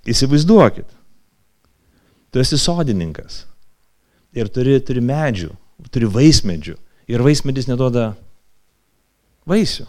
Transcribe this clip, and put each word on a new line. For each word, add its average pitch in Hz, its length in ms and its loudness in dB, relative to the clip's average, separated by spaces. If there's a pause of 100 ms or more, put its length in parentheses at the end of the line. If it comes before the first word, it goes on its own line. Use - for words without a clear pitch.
„Įsivaizduokit, 147 800 4 (1400)
tu - 80 -2
esi 131 200 0
sodininkas 120 840 -4 (920)
ir 110 160 -4
turi, 131 320 2
turi 127 200 -4
medžių, 123 480 -4 (400)
turi 117 160 0
vaismedžių 98 720 2 (340)
ir 120 120 -2
vaismedis 135 480 0
neduoda 120 420 -2 (1300)
vaisių. 190 420 -2